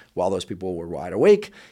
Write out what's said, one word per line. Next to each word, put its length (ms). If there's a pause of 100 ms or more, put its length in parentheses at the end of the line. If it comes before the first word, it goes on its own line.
(140)
while 160
those 160
people 300
were 120
wide 260
awake 380 (200)